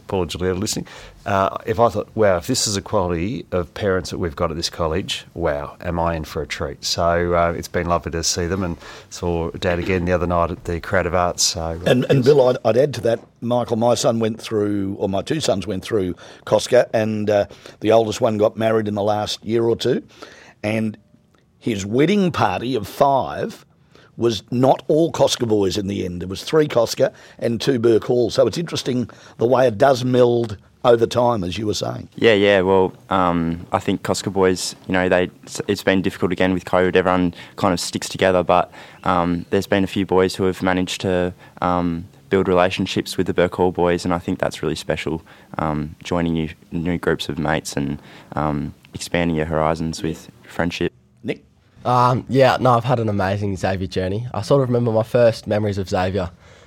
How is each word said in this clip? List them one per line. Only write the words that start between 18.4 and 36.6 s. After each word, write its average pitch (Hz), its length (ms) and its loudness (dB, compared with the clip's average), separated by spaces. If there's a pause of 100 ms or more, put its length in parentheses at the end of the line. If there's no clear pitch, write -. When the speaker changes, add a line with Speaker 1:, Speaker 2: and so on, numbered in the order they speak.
Speaker 2:
married 110 300 0
in 104 80 -4
the 101 80 -2
last 104 420 -2
year 117 200 0
or 117 120 2
two, 135 300 -2 (560)
and 110 340 -2 (600)
his 101 260 -6
wedding 165 460 2
party 113 440 -2
of 104 120 -4
five 131 800 0 (520)
was 113 360 -2
not 127 340 2
all 160 240 2
Cosca 123 380 0
boys 101 280 2
in 101 120 -4
the 98 160 -4
end. 87 180 -8
It 92 60 -10
was 95 160 -10
three 156 240 2
Cosca 123 440 2 (280)
and 117 200 -2
two 135 200 0
Burke 113 240 4
Hall. 123 260 2
So 131 160 2
it's 107 100 -2
interesting 131 540 -4 (280)
the 113 80 2
way 127 200 4
it 110 100 0
does 127 280 4
meld 120 520 2 (280)
over 117 200 6
time, 120 380 0
as 87 160 -4
you 107 80 -6
were 104 80 -2
saying. 117 400 -8
Speaker 3:
Yeah, 110 200 6
yeah. 101 260 6
Well, 92 320 4 (180)
um, 87 600 0
I 98 80 2
think 95 220 -4
Cosca 98 300 -4
boys, 92 440 0 (100)
you 95 60 -4
know, 92 160 2
they, 90 220 2 (360)
it's 101 160 -2
been 95 180 4
difficult 92 300 -2
again 92 220 2
with 90 120 -2